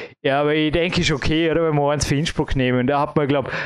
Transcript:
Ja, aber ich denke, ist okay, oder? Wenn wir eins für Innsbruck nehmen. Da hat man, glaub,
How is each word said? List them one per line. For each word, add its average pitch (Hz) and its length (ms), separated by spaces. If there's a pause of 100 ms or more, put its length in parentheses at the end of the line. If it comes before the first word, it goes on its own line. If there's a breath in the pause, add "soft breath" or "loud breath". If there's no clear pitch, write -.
(220 loud breath)
Ja, 139 180
aber 147 140
ich 156 180
denke, 175 300
ist 160 100
okay, 156 380
oder? 165 180
Wenn 151 80
wir 143 140
eins 147 160
für 147 80
Innsbruck 147 420
nehmen. 127 300
Da 143 140
hat 147 140
man, 147 140
glaub, 139 240 (140)